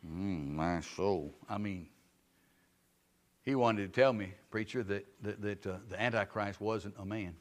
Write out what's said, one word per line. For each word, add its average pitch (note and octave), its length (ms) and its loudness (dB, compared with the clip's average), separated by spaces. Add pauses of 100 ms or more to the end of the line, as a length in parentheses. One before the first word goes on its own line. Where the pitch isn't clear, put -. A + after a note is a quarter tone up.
Mm, E2 440 -2
my E2 280 2
soul. F2 540 0 (160)
I G2+ 80 -2
mean, F#2+ 300 -4 (1500)
he C3+ 140 0
wanted G#2+ 360 4
to B2 80 2
tell C3+ 120 10
me, G2+ 200 -2 (160)
preacher, A2 360 -2
that, G2 200 -2 (180)
that, G#2 200 -4
that, G2+ 240 -4
uh, F#2 120 -4 (100)
the F#2 120 -6
Antichrist G#2+ 600 0
wasn't G2+ 400 -2
a F#2+ 40 -6
man. G2 360 -4